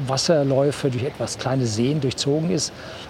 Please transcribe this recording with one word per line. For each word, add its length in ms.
Wasserläufe, 840
durch 140
etwas 340
kleine 300
Seen 340
durchzogen 480
ist, 240